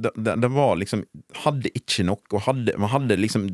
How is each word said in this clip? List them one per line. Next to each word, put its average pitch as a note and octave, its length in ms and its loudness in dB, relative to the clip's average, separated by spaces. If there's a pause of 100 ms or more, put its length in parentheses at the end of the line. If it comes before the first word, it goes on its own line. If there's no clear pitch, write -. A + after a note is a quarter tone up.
det, A2+ 140 -2
det, A2 260 -2
det B2 120 2
var B2+ 260 4
liksom, G2 240 -2 (400)
hadde C#3+ 340 0
ikke - 300 0
nok, G2 240 -2
og G2+ 160 -2
hadde, B2+ 320 0
man G#2 120 0
hadde B2+ 280 2
liksom, G#2 340 0